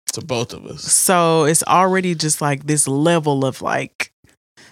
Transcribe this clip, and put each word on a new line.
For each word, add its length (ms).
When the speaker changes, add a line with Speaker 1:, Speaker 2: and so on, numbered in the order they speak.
Speaker 1:
to 80
both 320
of 100
us. 260
Speaker 2:
So 540
it's 200
already 500
just, 260
like, 260
this 220
level 560
of, 160
like, 500